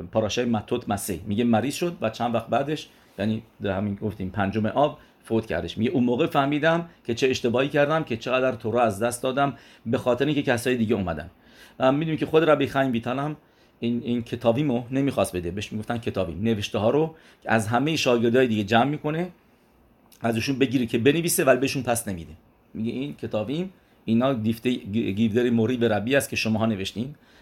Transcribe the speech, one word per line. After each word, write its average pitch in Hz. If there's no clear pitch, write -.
پاراشای 107
متوت 117
مسیح، 98
میگه 104
«مریض 117
شد 170
و 113
چند 120
وقت 113
بعدش، 139
یعنی 110
در 98
همین 101
گفتیم 98
پنجم 104
آب 139
فوت 113
کردش.» 85
میگه 113
«اون 135
موقع 123
فهمیدم 156
که 117
چه 131
اشتباهی 127
کردم، 151
که 117
چقدر 127
تو 113
رو 117
از 110
دست 123
دادم 139
به 120
خاطر 120
اینکه 147
کسای 127
دیگه 113
اومدن.» 85
و 131
می‌دونیم 156
که -
خود 160
ربی 139
خیم 135
ویتال 120
هم 147
این، 120
این 120
کتابیمو 120
نمی‌خواست 131
بده، 87
بهش 101
می‌گفتن 110
کتابیم، 92
نوشته 110
ها 104
رو 151
از 110
همهٔ 135
شاگردای 123
دیگه 107
جمع 117
می‌کنه، 151
ازشون 117
بگیره 123
که 120
بنویسه، 156
ولی 131
بهشون 135
پس 117
نمیده. 82
میگه 110
«این 143
کتابیم، 123
اینا 120
دیفته، 117
گ-، 101
گیفتر 113
موری 117
به 120
ربی 104
است 131
که 113
شماها 110
نوشتین 110